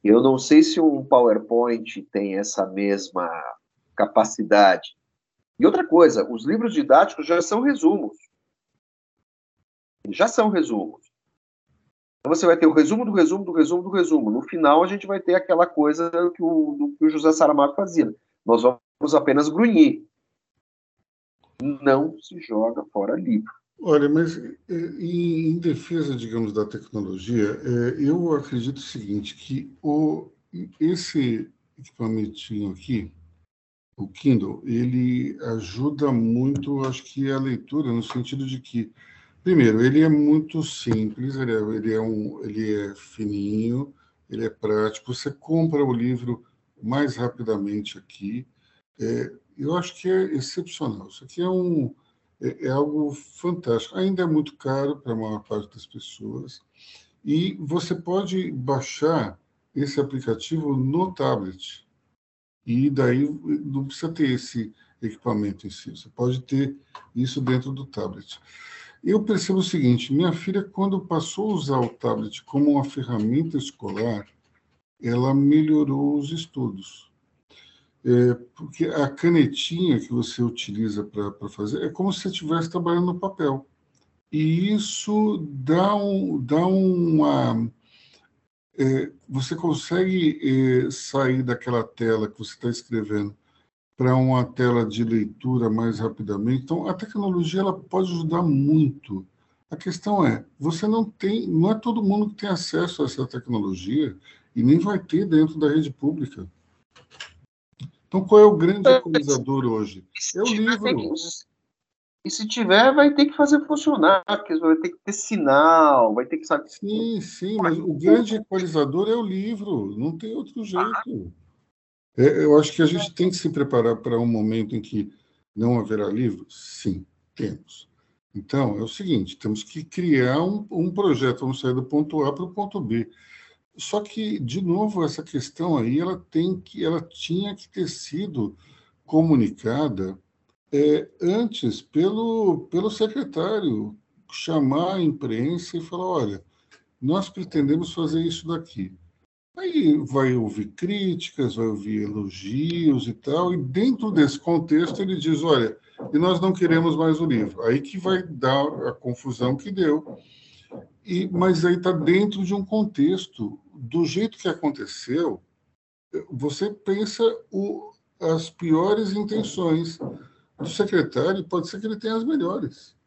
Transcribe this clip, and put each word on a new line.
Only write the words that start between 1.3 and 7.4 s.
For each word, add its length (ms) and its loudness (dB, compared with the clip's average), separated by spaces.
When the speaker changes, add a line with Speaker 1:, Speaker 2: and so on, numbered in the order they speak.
Speaker 1:
tem 260 -2
essa 280 -2
mesma 640 -2
capacidade. 1000 4
E 60 4
outra 200 4
coisa, 420 6
os 180 -8
livros 280 0
didáticos 540 4
já 120 2
são 220 -2